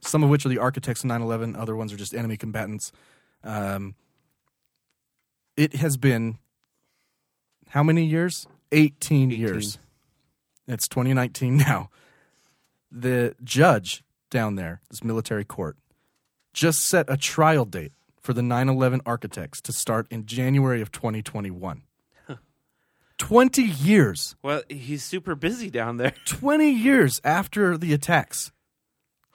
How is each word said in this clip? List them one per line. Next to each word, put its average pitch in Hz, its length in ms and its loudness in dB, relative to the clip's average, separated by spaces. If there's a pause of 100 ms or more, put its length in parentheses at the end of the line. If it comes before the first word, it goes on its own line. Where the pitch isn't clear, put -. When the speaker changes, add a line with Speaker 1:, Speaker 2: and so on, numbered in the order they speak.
Speaker 1:
some 156 220 0
of 143 80 6
which 147 160 4
are 135 40 0
the 123 80 0
architects 127 440 -2
of 131 60 -4
nine 117 140 -2
eleven. 113 340 -4
Other 110 180 -6
ones 110 180 -8
are 101 40 -14
just 101 180 -12
enemy 113 220 -4
combatants. 107 560 -8 (500)
Um, 98 520 -8 (1600)
it 151 200 2
has 143 200 -2
been 117 420 0 (1300)
how 143 140 0
many 165 220 4
years? 165 420 -2 (260)
Eighteen 147 580 4
Speaker 2:
Eighteen. 113 100 -4
Speaker 1:
years. 104 380 -4 (880)
It's 120 220 -6
twenty 131 260 0
nineteen 123 420 0
now. 135 340 2 (1000)
The 120 520 -2
judge 120 640 4 (260)
down 110 260 -2
there, 85 240 -8 (100)
this - 140 -16
military 113 400 -4
court, - 320 -10 (760)
just 160 340 0
set 175 220 2
a 139 80 0
trial 156 480 4
date 85 280 -10 (280)
for - 120 -4
the 120 100 -2
nine 123 260 0
eleven 131 380 2
architects 104 560 -8
to 131 100 -10
start 113 380 -4
in 110 160 -10
January 127 560 0
of 104 100 -10
twenty 110 300 -6
twenty-one. 95 600 -10 (440)
Speaker 2:
Huh. 131 100 -14 (800)
Speaker 1:
Twenty 254 440 4
years. 151 800 2
Speaker 2:
Well, 143 260 -4
he's 139 360 -10
super 180 300 -8
busy 202 360 -6
down 117 260 -6
there. 127 220 -2
<laughs> - 80 -20
Speaker 1:
Twenty 302 440 2
years 233 540 4
after 175 540 0
the 165 160 0
attacks. - 560 -2 (840)